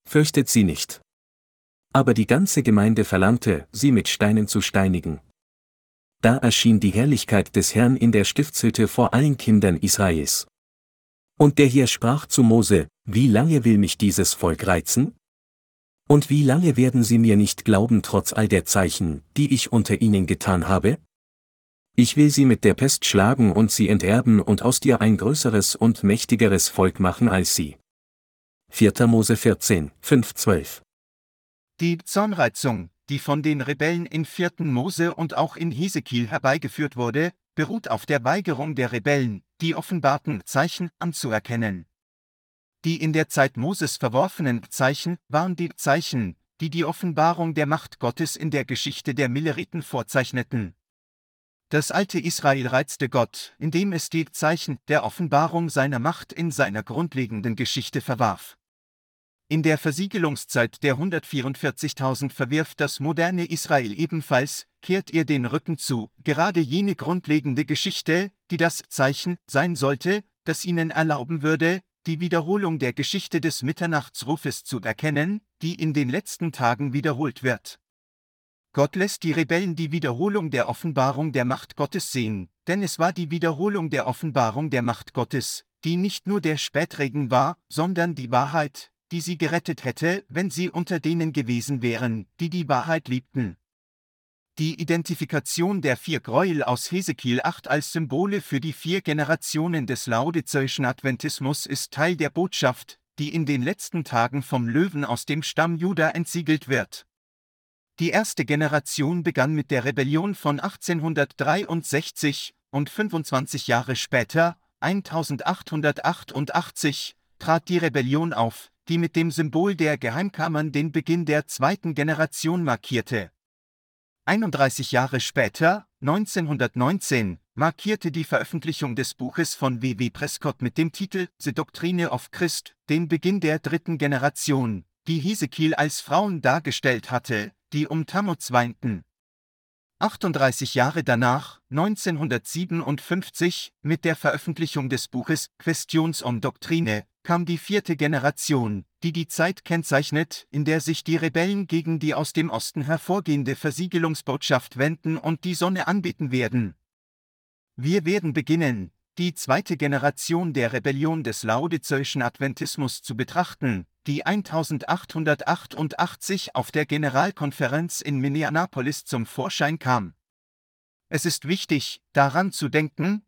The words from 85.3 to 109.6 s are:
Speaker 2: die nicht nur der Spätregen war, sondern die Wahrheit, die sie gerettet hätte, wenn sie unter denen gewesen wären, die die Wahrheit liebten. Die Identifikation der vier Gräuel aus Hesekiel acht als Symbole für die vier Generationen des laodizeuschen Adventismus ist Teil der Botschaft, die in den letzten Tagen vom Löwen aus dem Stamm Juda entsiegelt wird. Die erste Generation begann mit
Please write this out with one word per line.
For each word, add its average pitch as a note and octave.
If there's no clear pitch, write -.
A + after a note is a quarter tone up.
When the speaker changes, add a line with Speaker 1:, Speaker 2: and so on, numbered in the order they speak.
Speaker 2:
die E3
nicht F#3+
nur G3
der D#3
Spätregen C#3+
war, C3
sondern E3+
die C3
Wahrheit, C#3+
die E3+
sie E3+
gerettet D#3+
hätte, E3
wenn F3
sie E3+
unter E3+
denen D#3+
gewesen B2
wären, A2+
die E3+
die E3+
Wahrheit C#3
liebten. B2
Die D#3
Identifikation E3+
der C3
vier -
Gräuel D3+
aus A#2+
Hesekiel C3+
acht -
als C#3+
Symbole E3+
für C#3
die D3+
vier F3+
Generationen D#3
des B2
laodizeuschen C3+
Adventismus C3+
ist -
Teil E3
der D3
Botschaft, -
die D3
in D#3+
den C3+
letzten E3
Tagen B2
vom A#2+
Löwen D3
aus A#2+
dem D3+
Stamm E3
Juda E3
entsiegelt D#3+
wird. B2
Die E3
erste G3
Generation D3
begann D3+
mit D3+